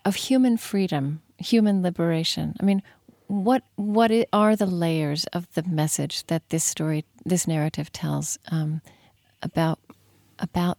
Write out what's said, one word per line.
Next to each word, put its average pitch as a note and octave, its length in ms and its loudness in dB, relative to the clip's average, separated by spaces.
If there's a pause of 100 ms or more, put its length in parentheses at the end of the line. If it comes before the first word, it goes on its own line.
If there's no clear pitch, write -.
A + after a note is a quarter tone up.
of G3 100 0
human B3+ 420 2
freedom, D#3 640 -2 (160)
human G#3 460 2
liberation, E3 760 -2
I - 20 2
mean, G3 180 2 (460)
what, G3+ 360 0 (120)
what G#3+ 360 2
i-, A3+ 200 2
are G#3+ 240 4
the G#3 100 0
layers E3 680 0
of F3 220 -6
the D#3+ 80 -2
message D#3 640 -2
that E3 220 -2
this E3 140 -2
story, D#3 400 -2 (220)
this F3 220 0
narrative D#3 440 -2
tells, D3 460 -4 (120)
um, D#3 300 -2 (640)
about, - 380 -2 (600)
about F3+ 400 -2